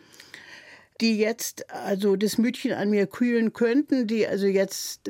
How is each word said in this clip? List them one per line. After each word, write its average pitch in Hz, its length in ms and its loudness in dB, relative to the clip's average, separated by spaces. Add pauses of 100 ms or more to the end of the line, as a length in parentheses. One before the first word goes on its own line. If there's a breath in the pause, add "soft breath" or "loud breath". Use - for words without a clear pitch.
(1000 loud breath)
die 226 160 2
jetzt - 540 -4
also 196 440 0
das 196 220 0
Mütchen 240 360 0
an 202 180 0
mir 202 160 2
kühlen 233 440 0
könnten, 254 540 2
die 214 220 0
also 196 180 -2
jetzt 190 640 -2